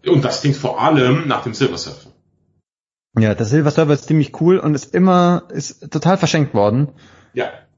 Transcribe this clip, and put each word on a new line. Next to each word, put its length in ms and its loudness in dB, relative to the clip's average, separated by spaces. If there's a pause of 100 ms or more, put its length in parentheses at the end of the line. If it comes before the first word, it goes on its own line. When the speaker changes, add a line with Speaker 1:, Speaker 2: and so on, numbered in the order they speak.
Speaker 1:
Und 180 2
das 160 -4
klingt 140 0
vor 260 -4
allem 460 2
nach 160 -4
dem 100 -8
Silver 240 -2
Surfer. 320 -16 (1080)
Speaker 2:
Ja, 160 2
der 100 -4
Silver 240 2
Surfer 240 2
ist 120 -4
ziemlich 360 -2
cool 160 4
und 160 -2
ist 220 -8
immer, 540 4
ist 420 -14
total 260 0
verschenkt 380 0
worden. 340 2 (440)
Speaker 1:
Ja. 160 -6 (280)